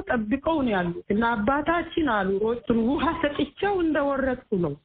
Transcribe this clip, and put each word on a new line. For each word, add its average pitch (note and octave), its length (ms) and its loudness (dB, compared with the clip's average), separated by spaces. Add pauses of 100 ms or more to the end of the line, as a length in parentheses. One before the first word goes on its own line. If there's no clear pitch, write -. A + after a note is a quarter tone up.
ጠብቀው C4 540 0
ነው B3 140 0
ያሉት F3 360 -2
እና G#3 140 2 (100)
«አባታችን» C#4 760 0
አሉ። G3 180 2 (120)
ሮጥኩኝ። A3+ 460 0
ውሃ C#4+ 180 0 (140)
ሰጥቼው - 640 -2
እንደወረድኩ C#4 760 0
ነው D3+ 160 0 (100)